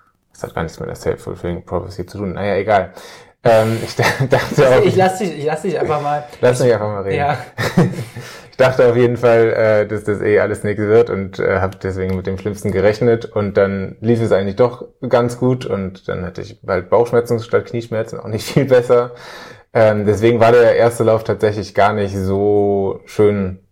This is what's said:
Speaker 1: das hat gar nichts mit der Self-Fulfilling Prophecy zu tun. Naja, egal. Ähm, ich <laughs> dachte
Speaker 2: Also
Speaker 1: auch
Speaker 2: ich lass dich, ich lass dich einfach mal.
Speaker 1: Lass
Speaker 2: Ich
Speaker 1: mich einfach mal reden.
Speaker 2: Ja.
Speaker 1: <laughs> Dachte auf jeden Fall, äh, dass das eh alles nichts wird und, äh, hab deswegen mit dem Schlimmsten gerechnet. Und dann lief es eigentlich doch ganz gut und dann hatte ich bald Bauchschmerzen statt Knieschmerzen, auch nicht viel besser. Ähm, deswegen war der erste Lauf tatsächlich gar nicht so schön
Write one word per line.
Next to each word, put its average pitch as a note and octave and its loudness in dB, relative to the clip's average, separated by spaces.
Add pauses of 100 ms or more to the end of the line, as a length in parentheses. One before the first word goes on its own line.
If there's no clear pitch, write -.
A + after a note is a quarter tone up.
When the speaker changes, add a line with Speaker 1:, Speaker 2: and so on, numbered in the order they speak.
(340)
Speaker 1:
das - -18
hat - -10
gar - -6
nichts - -12
mit - -10
der - -12
Self-Fulfilling - -8
Prophecy F2+ -8
zu - -16
tun. G2 -6
Naja, F#2+ -4
egal. G2 0 (520)
Ähm, A2+ 2
ich A2+ -10
<laughs> A#2 0
dachte C3 2 (120)
Speaker 2:
Also D3 2
Speaker 1:
auch E3 4
Speaker 2:
ich F#3 2
lass F#3 0
dich, E3+ -6
ich C#3+ -6
lass D#3+ -4
dich F3 -4
einfach D3+ -2
mal. D3 -4 (180)
Speaker 1:
Lass B2 4
Speaker 2:
Ich C3+ 2
Speaker 1:
mich A#2+ 6
einfach G#2 -2
mal G2+ -6
reden. F#2+ -2
Speaker 2:
Ja. C#3+ -2 (400)
Speaker 1:
<laughs> - -2 (140)
Dachte B2+ 4
auf A#2 2
jeden A#2+ 2
Fall, A#2 4
äh, G#2+ 2
dass G#2 -6
das G2+ -2
eh G2+ 4
alles G2+ -2
nichts G#2 -4
wird G#2+ 4
und, G2 -6
äh, F#2 0
hab F#2+ -4
deswegen F#2+ -4
mit F2+ -6
dem F#2+ -4
Schlimmsten G2+ -6
gerechnet. G#2+ 2
Und G#2 -4
dann G2 0
lief A2+ 0
es G#2+ 0
eigentlich G2 0
doch B2 0 (240)
ganz A#2+ 0
gut B2+ 0
und F#2+ -8
dann F#2 -6
hatte F2+ -10
ich G2 -16
bald F#2 -4
Bauchschmerzen A#2 0
statt A2+ -2
Knieschmerzen, A2+ -8
auch - -14
nicht A2 -6
viel C#3 0
besser. B2 2 (640)
Ähm, G#2+ 2
deswegen G#2+ 2
war A2+ 4
der A#2 6
erste A#2 2
Lauf A2 2
tatsächlich G#2 -4
gar G2+ 4
nicht G2+ -4
so G2+ 0
schön G2+ 0 (120)